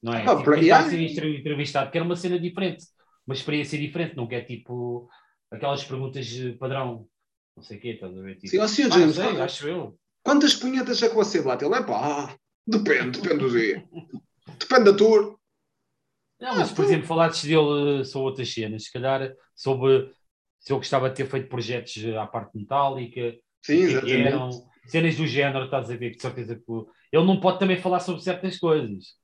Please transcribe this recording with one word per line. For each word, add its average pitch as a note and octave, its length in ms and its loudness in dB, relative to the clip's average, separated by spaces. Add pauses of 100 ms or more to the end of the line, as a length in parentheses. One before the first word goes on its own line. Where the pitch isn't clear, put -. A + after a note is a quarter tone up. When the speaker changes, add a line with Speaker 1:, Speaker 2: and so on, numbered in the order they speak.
Speaker 1:
Não A#2 120 -6
é? A#2 80 -2
Speaker 2:
Ah, - 40 -4
pá, - 100 4
Speaker 1:
Tipo, - 80 -4
Speaker 2:
por-, D3 120 6
Speaker 1:
quem D#3+ 80 4
está F#3 120 8
Speaker 2:
yeah. D#4 120 6
Speaker 1:
a - 40 -2
ser E3+ 100 -2
entre-, D#3 380 -4
entrevistado C#3+ 520 -4
quer E3 100 -2
uma E3+ 140 -2
cena F3 240 -4
diferente, F3 460 -6 (400)
uma C3 80 -8
experiência D3 460 -6
diferente, D#3 360 -6
não A#2+ 120 -6
quer, A#2+ 180 -8
tipo, A#2+ 640 -10 (420)
aquelas C#3 320 -6
perguntas, C3 440 -10 (120)
eh, B2 140 -6
padrão, B2+ 540 -8 (480)
não - 80 -20
sei G#2 140 -18
o - 40 -20
quê, A#2+ 100 -10
estás F#2 240 -14
a F#2+ 60 -16
ver? F#2+ 140 -14
Tipo, F#2+ 140 -16
Speaker 2:
Sim, F#3 100 2
ó, G#3+ 80 2
senhor B3+ 220 2
Speaker 1:
pá, F3+ 80 4
não F3+ 40 10
Speaker 2:
James, D#3 140 6
Speaker 1:
sei, F#3+ 100 -2
Speaker 2:
quantas, F3+ 160 -2
Speaker 1:
acho C#3+ 260 -6
eu. D#3 320 -8 (240)
Speaker 2:
quantas C#4+ 320 4
punhetas B3 460 -2
é A3+ 80 4
que A3+ 60 -2
você F#3+ 260 2
bate? C3 240 -2
Ele, G3 100 2
"É B3+ 80 -2
pá, C#3 520 -4 (300)
depende, B2 560 0
depende D#3 220 0
do C3 80 2
dia. A2+ 400 0
Speaker 1:
<laughs> - 680 -20
Speaker 2:
Depende A#3 320 8
da G3+ 60 6
tour." G#3 400 6 (1000)
Speaker 1:
Não, A#3+ 160 -4
mas, - 160 2
Speaker 2:
Ah, - 40 -12
Speaker 1:
por F#3 100 2
Speaker 2:
tu G3+ 40 4
Speaker 1:
exemplo, E3+ 180 2
falar-te E3 400 0
dele, D3 540 2
eh, - 20 -2
sobre C3+ 260 -4
outras C3 240 -8
cenas, G#2+ 300 -8
se - 100 -18
calhar, C3 400 -2 (220)
sobre C3 560 2 (480)
se - 120 -8
eu C#3 60 0
gostava C3 320 0
de C3 60 -8
ter C3+ 120 -4
feito C3+ 220 -6
projetos, A#2+ 480 -6
eh, A2 200 -6
à G#2 100 -6
parte A2 300 -10
metálica, B2+ 760 -4 (280)
Speaker 2:
Sim, E3+ 220 4
Speaker 1:
o - 20 4
que C3+ 60 2
é C3 80 0
que B2 120 -2
Speaker 2:
exatamente. B2 140 2
Speaker 1:
eram, B2+ 220 0 (380)
cenas D#3+ 280 2
do D#3 100 -2
género, C3+ 400 -2
estás C3 240 -4
a A#2+ 60 -6
ver, A#2 160 -8
que - 60 -18
de - 40 -16
certeza A#2 340 -8
que - 120 -20
o, A2+ 200 -8 (240)
ele D#3+ 140 6
não F#3+ 140 4
pode F#3 200 2
também F#3+ 180 2
falar F3+ 220 0
sobre F3 220 -6
certas F3+ 380 -6
coisas B2+ 640 -2